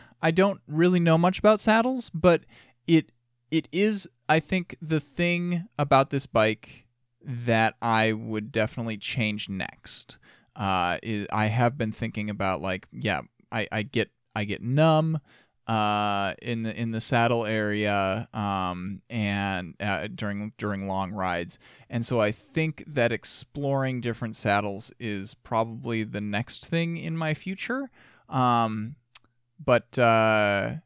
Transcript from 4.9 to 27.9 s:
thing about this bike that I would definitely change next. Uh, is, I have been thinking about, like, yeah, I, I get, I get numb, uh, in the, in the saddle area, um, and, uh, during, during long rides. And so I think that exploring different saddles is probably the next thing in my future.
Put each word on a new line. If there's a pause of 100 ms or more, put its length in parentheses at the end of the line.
thing (120)
about
this
bike (380)
that
I
would
definitely
change
next. (360)
Uh,
is,
I
have
been
thinking
about,
like,
yeah, (300)
I,
I
get, (240)
I
get
numb, (460)
uh,
in
the,
in
the
saddle
area,
um,
and,
uh,
during,
during
long
rides. (320)
And
so
I
think
that
exploring
different
saddles
is
probably
the
next
thing
in
my
future. (380)